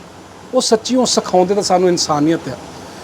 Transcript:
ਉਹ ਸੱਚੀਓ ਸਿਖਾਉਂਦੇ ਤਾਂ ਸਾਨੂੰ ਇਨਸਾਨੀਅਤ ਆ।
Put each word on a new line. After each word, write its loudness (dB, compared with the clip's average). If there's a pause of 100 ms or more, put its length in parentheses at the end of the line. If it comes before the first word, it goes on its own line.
(540)
ਉਹ 4
ਸੱਚੀਓ 0
ਸਿਖਾਉਂਦੇ 2
ਤਾਂ 0
ਸਾਨੂੰ 2
ਇਨਸਾਨੀਅਤ 0
ਆ। -8 (520)